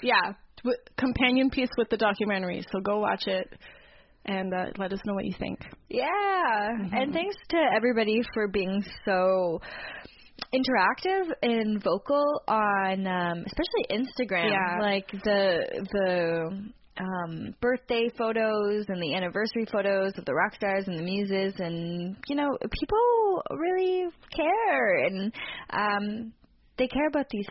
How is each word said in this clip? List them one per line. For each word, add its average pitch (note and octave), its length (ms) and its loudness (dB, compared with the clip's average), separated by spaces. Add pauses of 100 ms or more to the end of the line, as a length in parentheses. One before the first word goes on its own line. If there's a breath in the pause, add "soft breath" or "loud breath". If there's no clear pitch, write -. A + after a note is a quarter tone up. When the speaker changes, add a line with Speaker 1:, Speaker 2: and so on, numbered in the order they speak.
Speaker 1:
yeah, G3+ 320 2 (300)
w-, B3+ 140 0 (200)
companion B3+ 520 4
piece B3+ 280 0
with A3+ 120 0
the A3 80 0
documentary. G3+ 760 0
So F#3+ 100 -2
go G3+ 180 0
watch G#3 280 0
it. F#3+ 200 -2 (800 loud breath)
And, F#3+ 280 -2
uh, F#3 140 -2 (100)
let F#3+ 160 -4
us G3 100 -6
know G#3 100 -2
what F#3+ 120 -4
you F#3+ 120 -4
think. - 220 -6 (300)
Speaker 2:
Yeah. B3 180 -2
Speaker 1:
Mm-hmm. A#3 880 0
Speaker 2:
And C4+ 180 0
thanks F#4 220 -2 (140)
to E4 80 2 (180)
everybody A3+ 460 4 (120)
for G#3+ 140 0
being G3 340 0 (220)
so F#3 560 2 (920 loud breath)
interactive C4 720 2 (160)
and A3 420 2
vocal A#3+ 400 2 (240)
on, G3 600 2
um, F3 380 0
especially F4 460 -2
Instagram. G#3 600 0
Speaker 1:
Yeah. F#3 300 0
Speaker 2:
Like, G3+ 300 0
the, G3 800 2
the, F3+ 1120 -2
um, E3+ 560 -6
birthday A#3+ 480 0 (100)
photos G#3+ 680 0
and F3+ 140 -4
the D#3 140 -2
anniversary G3+ 560 -2
photos G3 460 2
of F3+ 80 -10
the C3+ 80 -2
rock F#3 220 2
stars G3 320 0
and F3 100 -4
the D#3+ 60 -4
muses. G3 560 0
And, F3 560 -4 (120)
you C#4+ 80 -2
know, C#4+ 140 0 (300)
people A4 640 2 (100)
really F#4 540 0 (300)
care. D4 680 2
And, G3 280 -2 (380 loud breath)
um, G#3 640 -2 (440)
they B3+ 100 2
care C#4+ 200 0
about C#4+ 220 0
these G3+ 220 -4